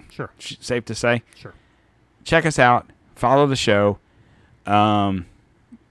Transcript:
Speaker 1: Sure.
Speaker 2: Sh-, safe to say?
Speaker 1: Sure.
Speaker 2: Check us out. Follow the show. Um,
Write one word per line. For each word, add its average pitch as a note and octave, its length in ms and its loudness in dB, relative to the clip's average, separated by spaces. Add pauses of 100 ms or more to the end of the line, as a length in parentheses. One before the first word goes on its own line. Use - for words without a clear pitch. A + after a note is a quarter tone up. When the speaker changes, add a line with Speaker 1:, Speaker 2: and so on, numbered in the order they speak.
Speaker 1:
Sure. - 200 -14 (100)
Speaker 2:
Sh-, - 200 -16
safe A#2+ 240 -6
to A2+ 120 -12
say? A#2+ 280 -2 (140)
Speaker 1:
Sure. - 160 -20 (720)
Speaker 2:
Check E3 200 0
us D#3 140 -2
out. B2 300 2 (260)
Follow C#3 320 2
the C3+ 80 -2
show. G#2 440 0 (640)
Um, G2+ 640 0 (640)